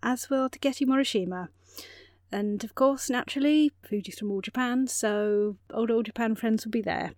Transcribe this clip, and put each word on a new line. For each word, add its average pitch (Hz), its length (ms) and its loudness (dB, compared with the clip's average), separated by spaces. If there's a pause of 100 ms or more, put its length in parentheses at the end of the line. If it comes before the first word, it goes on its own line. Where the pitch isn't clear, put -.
as 240 280 -2
will 262 180 2
Takeshi 277 380 -2
Morishima. 185 640 0 (840)
And 208 320 -2
of 220 100 -12
course, 269 360 2
naturally, 285 640 2 (140)
Fuji's - 320 -6
from 208 120 -4
All 196 100 -2
Japan, 247 460 0
so 208 720 0 (120)
old 226 200 0
All 233 120 2
Japan 226 320 -2
friends 220 300 0
will 220 80 -6
be 226 80 0
there - 380 -4